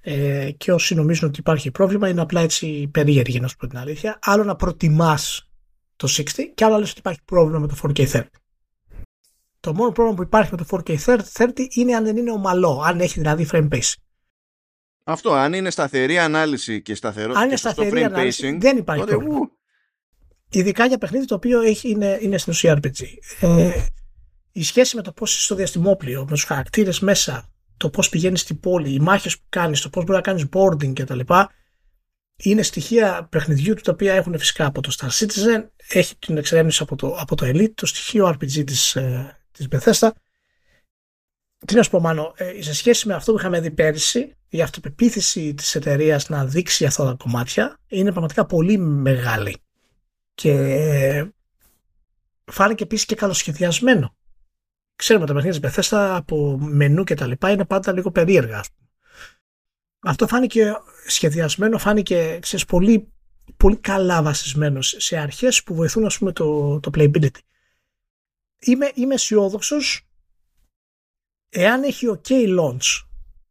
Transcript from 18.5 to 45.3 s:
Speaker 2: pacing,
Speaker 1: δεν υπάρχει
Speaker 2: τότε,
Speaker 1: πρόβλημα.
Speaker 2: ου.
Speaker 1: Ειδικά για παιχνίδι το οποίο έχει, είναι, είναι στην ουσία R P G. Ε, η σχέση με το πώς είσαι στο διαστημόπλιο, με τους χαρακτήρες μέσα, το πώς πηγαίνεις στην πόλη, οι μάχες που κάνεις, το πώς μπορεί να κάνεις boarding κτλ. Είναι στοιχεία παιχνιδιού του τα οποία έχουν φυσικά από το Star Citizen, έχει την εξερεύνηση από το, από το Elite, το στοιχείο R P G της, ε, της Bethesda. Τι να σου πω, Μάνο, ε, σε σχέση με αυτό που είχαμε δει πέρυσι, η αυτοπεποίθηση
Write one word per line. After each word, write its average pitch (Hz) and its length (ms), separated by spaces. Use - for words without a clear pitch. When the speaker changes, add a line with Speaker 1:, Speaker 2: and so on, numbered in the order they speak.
Speaker 2:
pacing, 170 60
Speaker 1:
δεν 262 160
υπάρχει 165 280
Speaker 2:
τότε, 139 120
Speaker 1:
πρόβλημα. 294 220
Speaker 2:
ου. - 200
Speaker 1:
Ειδικά 202 360
για 254 120
παιχνίδι 220 260
το 247 100
οποίο 240 260
έχει, 226 300
είναι, 202 300
είναι 202 180
στην 170 140
ουσία 165 300
R 143 40
P 135 40
G. 127 140
Ε, 170 460
η 180 100
σχέση 247 340
με 220 60
το 180 100
πώς 208 200
είσαι - 100
στο - 120
διαστημόπλιο, 175 680
με 143 60
τους 147 140
χαρακτήρες 170 560
μέσα, 175 520
το 160 140
πώς - 180
πηγαίνεις 180 320
στην - 200
πόλη, 170 320
οι 135 80
μάχες 180 380
που - 100
κάνεις, 160 320
το 143 100
πώς 175 140
μπορεί 190 120
να 180 60
κάνεις 185 300
boarding 160 400
κτλ. 131 280
Είναι 208 200
στοιχεία 180 680
παιχνιδιού 156 440
του - 60
τα - 120
οποία 190 220
έχουν 175 240
φυσικά - 280
από 139 140
το 143 180
Star 135 100
Citizen, 214 600
έχει - 300
την - 180
εξερεύνηση 156 460
από 143 140
το, 139 220
από - 180
το 135 100
Elite, 185 280
το - 120
στοιχείο - 420
R 170 40
P 135 100
G 143 240
της, 135 300
ε, 131 440
της 135 200
Bethesda. 160 400
Τι - 80
να 233 80
σου - 80
πω, 185 100
Μάνο, 160 360
ε, 185 260
σε 151 120
σχέση 233 340
με 196 60
αυτό 175 180
που 220 60
είχαμε 175 220
δει 165 100
πέρυσι, 156 640
η 165 140
αυτοπεποίθηση 165 920